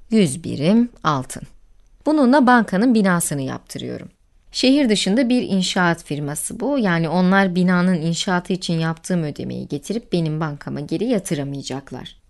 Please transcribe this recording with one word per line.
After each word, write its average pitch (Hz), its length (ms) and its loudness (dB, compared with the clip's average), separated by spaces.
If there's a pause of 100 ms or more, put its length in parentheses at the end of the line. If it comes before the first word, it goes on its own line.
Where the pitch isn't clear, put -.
(120)
yüz 175 320 2
birim 175 460 2 (140)
altın. 143 400 -2 (640)
Bununla 285 420 4
bankanın 240 460 4
binasını 175 480 2
yaptırıyorum. 123 680 -10 (420)
Şehir 269 380 4
dışında 214 400 2
bir 247 120 2
inşaat 180 600 0
firması 147 560 -8
bu. 277 200 -2
Yani 170 300 0
onlar 185 460 2
binanın 180 460 2
inşaatı 175 520 -2
için 175 260 -4
yaptığım 165 440 -2
ödemeyi 127 440 -8
getirip - 460 -8
benim 160 260 0
bankama 143 400 -6
geri 160 260 -4
yatıramayacaklar. 139 1120 -6 (140)